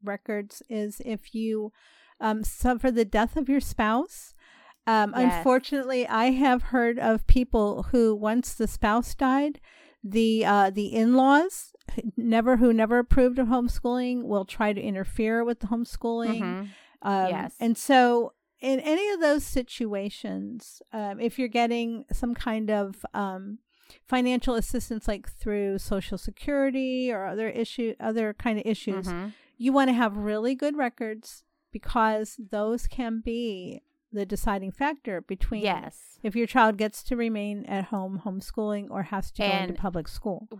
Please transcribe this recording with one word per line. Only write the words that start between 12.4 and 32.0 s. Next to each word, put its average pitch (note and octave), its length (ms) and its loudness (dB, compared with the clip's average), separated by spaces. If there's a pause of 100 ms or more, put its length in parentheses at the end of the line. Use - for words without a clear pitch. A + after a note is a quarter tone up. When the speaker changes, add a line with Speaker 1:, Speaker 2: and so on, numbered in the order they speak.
Speaker 1:
who A#3 160 6
never A3+ 260 4
approved B3 400 6
of B3 100 2
homeschooling B3 760 0
will G3+ 200 -2
try G#3 280 -2
to G3+ 80 -4
interfere A3 640 -2
with A#3 160 -2
the G#3+ 80 -6
homeschooling. A#3 720 -2
Speaker 2:
Mm-hmm. G3 680 -8
Speaker 1:
Um, F#3+ 200 2
Speaker 2:
Yes. - 320 -4
Speaker 1:
and A#3 160 2
so A#3+ 560 4 (280)
in C4 200 0
any F4 300 0
of F#4+ 100 -2
those D4 240 2
situations, G#3 1400 -6 (120)
um, G#3 280 -8
if A#3 180 -4
you're B3+ 100 -2
getting A#3 640 0
some A#3+ 220 -2
kind A3 360 -4
of, G3+ 420 -2
um, G3 460 -6 (480)
financial B3 480 0
assistance, A3 540 -2
like G#3 220 -4
through G3+ 480 -2
Social G3 400 -4
Security C4 920 -2
or G3 140 -4
other G#3+ 220 -4
issue, A3+ 520 -4
other A3 340 -2
kind A3 240 -2
of G3+ 80 -6
issues, F#3+ 400 -4
Speaker 2:
Mm-hmm. F3+ 220 -6 (300)
Speaker 1:
you B3+ 140 0
wanna C4+ 200 4
have A3+ 240 2
really G#3+ 380 -2
good D4 220 -2
records A#3 680 -6 (280)
because A3 640 0 (140)